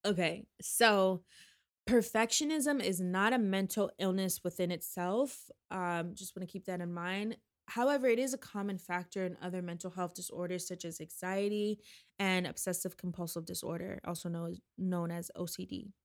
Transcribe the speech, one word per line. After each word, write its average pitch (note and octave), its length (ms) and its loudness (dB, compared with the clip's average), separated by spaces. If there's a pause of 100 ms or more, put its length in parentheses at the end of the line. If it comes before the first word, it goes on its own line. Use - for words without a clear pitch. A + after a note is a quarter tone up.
Okay, F3+ 400 2 (160)
so F#3+ 600 6 (640)
perfectionism C4 960 4
is F#3 160 2
not F#3+ 340 4
a B3+ 40 4
mental G3 640 2
illness F#3+ 440 0
within F3+ 280 0
itself. F#3 800 -2 (200)
Um, F3 460 -2
just - 200 -12
wanna F#3 120 -6
keep F#3 180 -12
that F3+ 160 -4
in F3 100 -4
mind. F#3 460 -4 (300)
However, C4 400 4
it A#3 100 6
is B3+ 160 0
a C4+ 60 -6
common G3+ 400 -4
factor F3+ 460 -4
in F3+ 160 -4
other F3+ 200 -4
mental F3 300 -6
health F3 240 -4
disorders F3+ 520 -6
such F3 180 -8
as E3 140 -8
anxiety G3+ 800 -2 (380)
and F#3 300 2
obsessive - 500 -4
compulsive E3+ 480 -6
disorder, F3 600 -6
also E3+ 240 -4
known E3+ 220 -2
as, F3 100 -10 (160)
known F3 340 0
as E3+ 240 -6
O E3+ 100 -4
C F#3 200 -8
D. F#3+ 260 -10 (140)